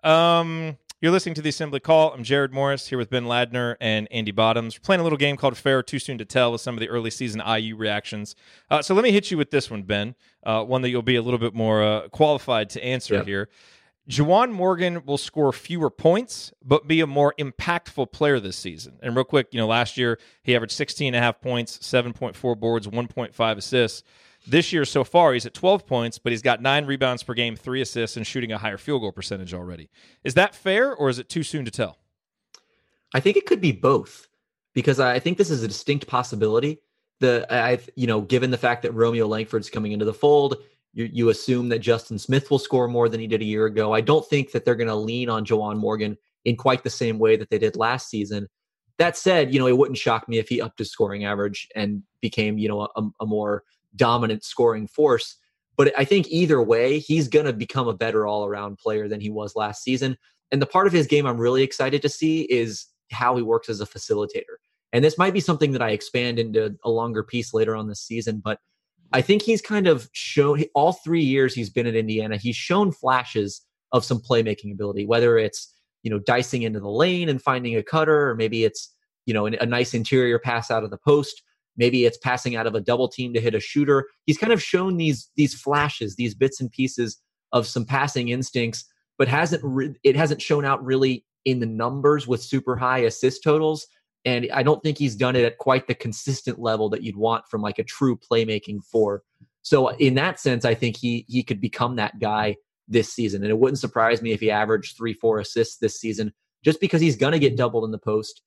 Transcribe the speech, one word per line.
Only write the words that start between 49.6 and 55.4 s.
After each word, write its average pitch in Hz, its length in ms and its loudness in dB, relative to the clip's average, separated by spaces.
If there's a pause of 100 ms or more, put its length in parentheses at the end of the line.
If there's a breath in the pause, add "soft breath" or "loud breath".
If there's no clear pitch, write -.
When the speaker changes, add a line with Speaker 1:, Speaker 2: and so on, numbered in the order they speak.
Speaker 2:
it 123 100 6
wouldn't 135 200 4
shock 113 320 -2
me 117 80 0
if 110 100 -2
he 120 140 -2
upped 110 180 -8
his 104 120 -6
scoring 104 340 -2
average 101 500 -4
and 104 260 -4 (200)
became, 107 360 -2
you 107 120 -2
know, 104 260 -4
a, 113 60 -4 (180)
a 110 60 -6
more 104 380 -2 (340)
dominant 117 480 0
scoring 110 420 0
force. 135 480 0 (400)